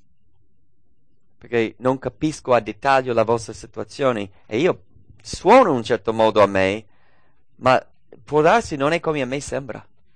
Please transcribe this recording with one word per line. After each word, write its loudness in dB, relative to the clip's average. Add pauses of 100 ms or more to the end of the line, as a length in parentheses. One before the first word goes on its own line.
(1400)
perché -4
non -2
capisco -4
a 4
dettaglio -2
la 2
vostra -4
situazione -6 (160)
e -4
io -2 (360)
suono 4
in 0
un -4
certo -2
modo 2
a 8
me, -2 (720)
ma 2 (400)
può -2
darsi 2
non -2
è -4
come -4
a -4
me -8
sembra." -10 (300)